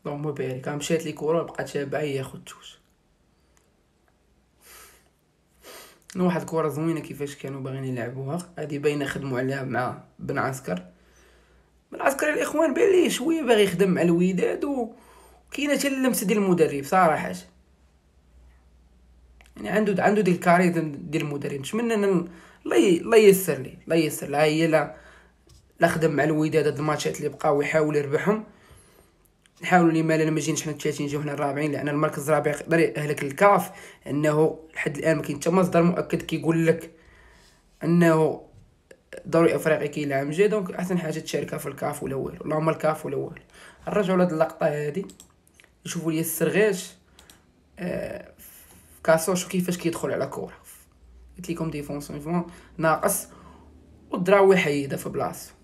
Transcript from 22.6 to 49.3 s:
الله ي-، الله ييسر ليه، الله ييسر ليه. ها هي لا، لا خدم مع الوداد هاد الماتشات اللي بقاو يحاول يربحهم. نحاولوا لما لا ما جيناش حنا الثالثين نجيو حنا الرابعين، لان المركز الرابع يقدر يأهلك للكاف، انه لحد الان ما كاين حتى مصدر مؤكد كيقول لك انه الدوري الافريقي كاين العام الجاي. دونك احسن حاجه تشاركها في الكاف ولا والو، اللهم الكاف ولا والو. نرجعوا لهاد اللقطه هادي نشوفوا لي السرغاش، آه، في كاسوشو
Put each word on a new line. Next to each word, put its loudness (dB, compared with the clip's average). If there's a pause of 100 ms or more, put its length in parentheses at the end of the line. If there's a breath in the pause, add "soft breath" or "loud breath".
الله 2
ي-، 6
الله 4
ييسر 8
ليه، -12
الله 0
ييسر 0
ليه. -2
ها 6
هي 4
لا، 2 (840 loud breath)
لا 6
خدم 2
مع 2
الوداد 2
هاد -2
الماتشات -2
اللي -6
بقاو 0
يحاول 2
يربحهم. 0 (1160 soft breath)
نحاولوا 4
لما 2
لا 2
ما -2
جيناش -4
حنا -6
الثالثين -4
نجيو -4
حنا -6
الرابعين، -2
لان -4
المركز -2
الرابع 2
يقدر 0
يأهلك 0
للكاف، 2 (360 loud breath)
انه 2 (140)
لحد -6
الان 0
ما -6
كاين -8
حتى -2
مصدر 4
مؤكد 0
كيقول 0
لك 0 (920 soft breath)
انه 4 (840)
الدوري 4
الافريقي 0
كاين -6
العام -2
الجاي. 2
دونك -2
احسن -2
حاجه -4
تشاركها -6
في -10
الكاف -6
ولا -6
والو، -8
اللهم 0
الكاف -2
ولا -6
والو. -8 (460 loud breath)
نرجعوا 0
لهاد 4
اللقطه 0
هادي -2 (800)
نشوفوا -4
لي 0
السرغاش، 0 (840 soft breath)
آه، -8
في -20
كاسوشو 2